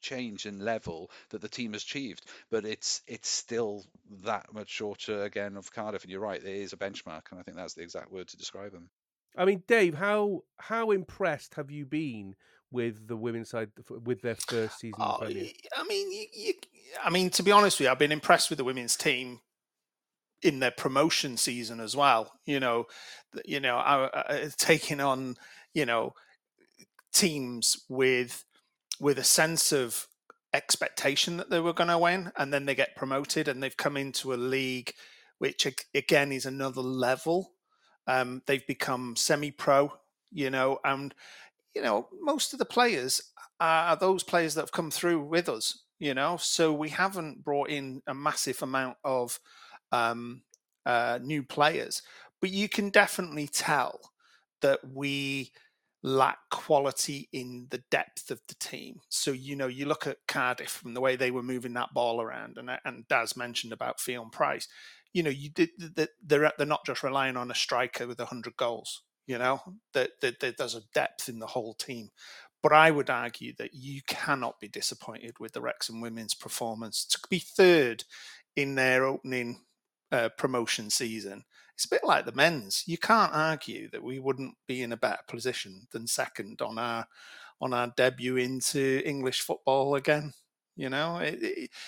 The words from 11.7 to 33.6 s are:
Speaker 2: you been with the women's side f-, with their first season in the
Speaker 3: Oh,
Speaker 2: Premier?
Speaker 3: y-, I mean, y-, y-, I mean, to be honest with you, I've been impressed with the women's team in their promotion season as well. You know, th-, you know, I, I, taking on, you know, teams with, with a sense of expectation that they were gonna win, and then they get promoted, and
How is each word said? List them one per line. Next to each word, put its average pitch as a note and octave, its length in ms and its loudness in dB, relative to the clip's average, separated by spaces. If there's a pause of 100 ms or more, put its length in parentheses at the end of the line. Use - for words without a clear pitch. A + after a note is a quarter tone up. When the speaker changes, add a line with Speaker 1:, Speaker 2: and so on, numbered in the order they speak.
Speaker 2:
you D3 140 -10
been B2+ 500 -6 (340)
with A#2 380 -4
the A#2 100 -6
women's A2+ 320 -4
side A2+ 200 -4 (100)
f-, A#2 240 -14
with B2 180 -2
their A#2 140 -2
first A2 440 -2
season A2+ 220 -8
in - 60 2
the - 60 0
Speaker 3:
Oh, - 60 -2
Speaker 2:
Premier? A2+ 240 -6
Speaker 3:
y-, - 100 -12 (220)
I - 100 -4
mean, G4+ 240 -2
y-, G#4 160 -8 (120)
y-, G#4 160 -4 (500)
I E3+ 60 0
mean, F3+ 220 4
to - 120 2
be G3 80 6
honest G#3 280 8
with C#3+ 60 4
you, B2 60 8
I've B2+ 80 2
been D3 120 6
impressed - 380 6
with D#3+ 80 -4
the C#3 60 0
women's B2+ 320 -2
team B2+ 440 0 (1000)
in C#3+ 180 4
their B2 120 4
promotion C#3 680 2
season A#2 420 -2
as A2 160 -6
well. C3 380 6 (120)
You C#3+ 140 0
know, A#2+ 260 2 (480)
th-, - 140 -10
you C#3+ 120 -2
know, B2 180 2
I, C3+ 360 2
I, C#3 440 -4
taking D#3 420 2
on, C3 360 0 (380)
you D3+ 120 2
know, A#2 280 0 (1000)
teams C3 760 0
with, B2+ 540 2 (560)
with C#3+ 180 2
a C3 60 -2
sense E3 480 4
of B2+ 360 0 (460)
expectation - 840 0
that F3+ 120 -8
they E3+ 100 2
were E3 140 2
gonna E3+ 260 2
win, F3 380 2
and C#3 160 0
then C#3 120 0
they C#3 100 0
get C3+ 200 0
promoted, C#3 520 -2
and C3 140 -2